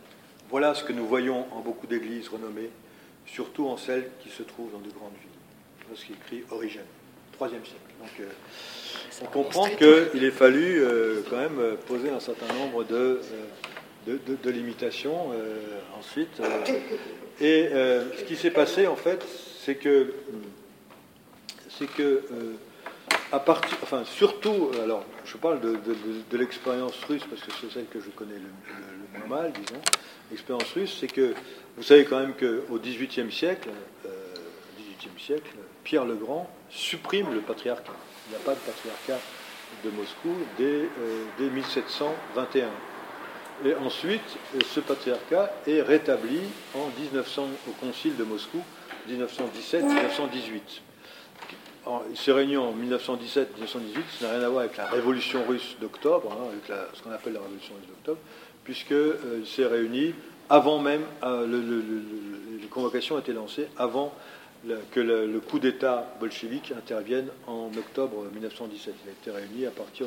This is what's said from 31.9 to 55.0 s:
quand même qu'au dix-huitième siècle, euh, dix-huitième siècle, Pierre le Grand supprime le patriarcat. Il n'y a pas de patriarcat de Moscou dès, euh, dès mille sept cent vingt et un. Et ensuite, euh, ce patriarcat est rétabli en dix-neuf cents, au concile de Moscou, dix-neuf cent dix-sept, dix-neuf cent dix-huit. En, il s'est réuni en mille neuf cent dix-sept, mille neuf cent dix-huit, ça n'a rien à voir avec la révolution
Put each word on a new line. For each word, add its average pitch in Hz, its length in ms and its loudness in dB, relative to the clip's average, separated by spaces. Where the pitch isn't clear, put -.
quand 135 140 2
même 135 160 0
qu'au 120 440 0
dix-huitième 120 520 -2
siècle, 175 380 0
euh, - 20 -8
dix-huitième 98 400 -14
siècle, 151 340 -2
Pierre 139 220 4
le 117 80 0
Grand 127 360 -4
supprime 180 640 -2
le 107 60 0
patriarcat. - 520 -4
Il 107 40 -14
n'y 107 60 -8
a 120 80 -8
pas 139 100 2
de 131 60 -4
patriarcat 117 580 -6
de 107 60 -2
Moscou 104 440 -4
dès, 127 60 4
euh, 127 600 0
dès 135 120 2
mille 131 140 -2
sept - 240 -2
cent 147 260 -2
vingt 127 220 -2
et 127 60 6
un. - 1080 -6
Et 160 60 6
ensuite, 160 460 0
euh, 131 60 2
ce 151 80 0
patriarcat 143 720 0
est 151 160 4
rétabli 131 580 4
en 143 140 -2
dix-neuf 135 300 -2
cents, 139 200 -4
au 113 40 -8
concile 131 440 -4
de 117 80 0
Moscou, 110 380 -4
dix-neuf 123 280 -4
cent 123 200 -2
dix-sept, 143 320 0
dix-neuf - 300 2
cent 147 120 0
dix-huit. 110 540 -8
En, 120 240 -4
il 120 60 -10
s'est - 160 4
réuni 139 240 4
en 123 160 0
mille 120 180 -4
neuf 123 140 0
cent 127 120 -2
dix-sept, 120 360 0
mille 107 100 -10
neuf 110 80 -6
cent 123 80 -8
dix-huit, 117 260 -6
ça 120 80 -4
n'a 110 80 -2
rien 123 80 0
à 120 60 2
voir 127 160 2
avec 107 120 -6
la 101 100 -6
révolution 123 600 2